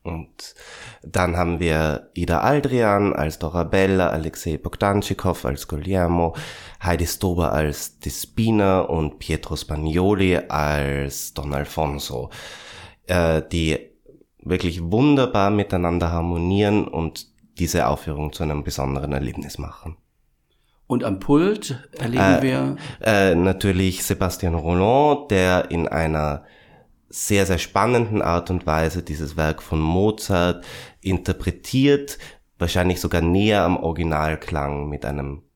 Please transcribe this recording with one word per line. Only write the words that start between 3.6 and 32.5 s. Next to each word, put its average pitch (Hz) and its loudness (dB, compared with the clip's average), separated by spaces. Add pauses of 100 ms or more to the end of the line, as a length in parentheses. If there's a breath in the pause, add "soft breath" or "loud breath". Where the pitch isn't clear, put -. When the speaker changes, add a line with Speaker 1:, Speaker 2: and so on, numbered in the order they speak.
Speaker 1:
Alexei 78 -4
Bogdanschikow - -2
als - -4
Guglielmo, 85 0 (480 loud breath)
Heidi 85 0
Stober 87 0
als 76 -2
Despina 104 2
und 78 -2
Pietro 78 -4
Spagnoli 90 2
als 69 -2
Don 71 -6
Alfonso, 71 -4 (760 loud breath)
äh, 82 2
die 80 0 (600)
wirklich 85 -4
wunderbar 113 4
miteinander 87 0
harmonieren 87 2
und - -6 (300)
diese 80 0
Aufführung 76 -4
zu 85 -6
einem 73 -4
besonderen 69 -4
Erlebnis - -6
machen. 73 -12 (880)
Speaker 2:
Und 123 -2
am 98 -4
Pult 156 0 (100)
erleben 120 0
Speaker 1:
Äh, 92 6
Speaker 2:
wir 135 0 (240 loud breath)
Speaker 1:
äh, 98 4
natürlich 92 2
Sebastian 92 -2
Roland, 104 4
der 92 4
in 82 0
einer 76 -2 (680 soft breath)
sehr, 98 0
sehr 87 0
spannenden 110 2
Art 85 0
und 90 -2
Weise 80 0
dieses 78 -6
Werk 78 0
von 80 -2
Mozart 90 0 (340 loud breath)
interpretiert, 131 0 (400 loud breath)